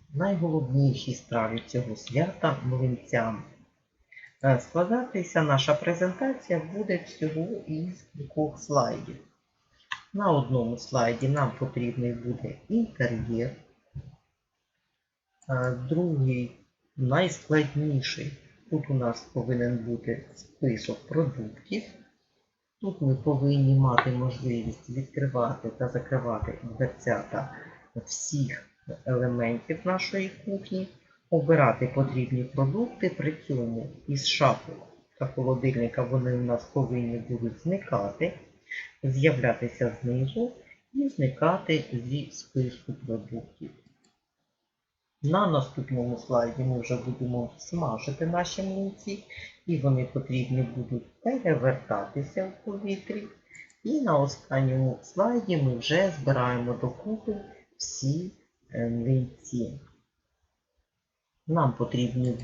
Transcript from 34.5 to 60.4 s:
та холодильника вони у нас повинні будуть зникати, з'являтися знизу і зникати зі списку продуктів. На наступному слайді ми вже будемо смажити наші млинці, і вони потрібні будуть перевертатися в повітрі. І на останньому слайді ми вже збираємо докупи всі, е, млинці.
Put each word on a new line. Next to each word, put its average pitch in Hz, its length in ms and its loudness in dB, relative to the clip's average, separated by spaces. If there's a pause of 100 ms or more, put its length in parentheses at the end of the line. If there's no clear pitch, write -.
та 135 80 -2
холодильника 127 760 0
вони 123 320 0
у 123 80 0
нас 120 220 0
повинні 120 540 0
будуть 113 440 -4
зникати, 160 720 -2 (680)
з'являтися 127 1000 2
знизу 135 500 0 (400)
і 269 160 0
зникати 156 840 2
зі 123 380 -4
списку - 640 -4 (140)
продуктів. 110 640 -8 (1500)
На 175 240 4
наступному 131 720 0
слайді 120 440 0
ми 127 180 0
вже 123 240 -2
будемо 123 540 -4
смажити 143 680 -4
наші 175 360 -2
млинці, 196 640 -6 (420)
і 165 120 2
вони 131 260 4
потрібні 127 580 0
будуть 120 600 -4
перевертатися 143 1200 0
в - 180 -14
повітрі. 202 640 -6 (560)
І 294 160 0
на 180 180 4
останньому 135 840 2
слайді 202 540 2
ми 131 200 4
вже 170 440 2
збираємо 123 520 2
докупи 208 640 -4 (400)
всі, 160 560 -4 (380)
е, 117 200 -2
млинці. 123 880 -2 (1700)